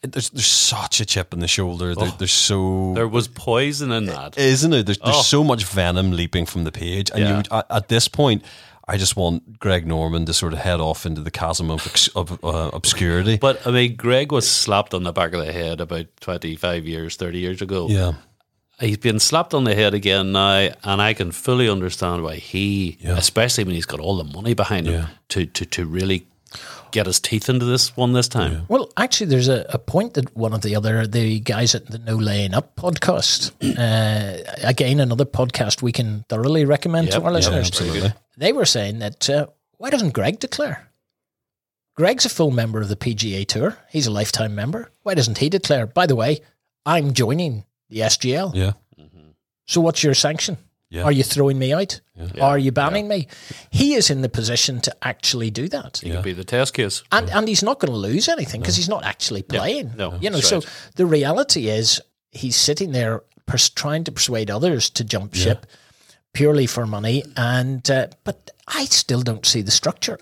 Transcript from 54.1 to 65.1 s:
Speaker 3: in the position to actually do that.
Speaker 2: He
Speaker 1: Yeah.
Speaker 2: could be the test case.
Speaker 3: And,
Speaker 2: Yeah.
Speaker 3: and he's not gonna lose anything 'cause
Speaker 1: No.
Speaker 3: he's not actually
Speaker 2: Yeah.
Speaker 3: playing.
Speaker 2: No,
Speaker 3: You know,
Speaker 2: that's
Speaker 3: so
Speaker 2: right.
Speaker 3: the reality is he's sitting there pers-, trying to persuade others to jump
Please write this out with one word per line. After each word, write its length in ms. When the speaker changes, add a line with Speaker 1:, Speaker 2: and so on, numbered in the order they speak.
Speaker 3:
in 120
the 60
position 540
to 200
actually 480
do 200
that. 320
Speaker 2:
He 80
Speaker 1:
Yeah. 60
Speaker 2:
could 80
be 80
the 120
test 300
case. 360
Speaker 3:
And, 180
Speaker 2:
Yeah. 100
Speaker 3:
and 100
he's 140
not 180
gonna 160
lose 320
anything 340
'cause 140
Speaker 1:
No. 40
Speaker 3:
he's 80
not 160
actually 460
Speaker 2:
Yeah. 80
Speaker 3:
playing. 380
Speaker 2:
No, 240
Speaker 3:
You 100
know, 60
Speaker 2:
that's 120
Speaker 3:
so 80
Speaker 2:
right. 100
Speaker 3:
the 100
reality 600
is 320
he's 260
sitting 360
there 300
pers-, 240
trying 340
to 80
persuade 380
others 400
to 140
jump 300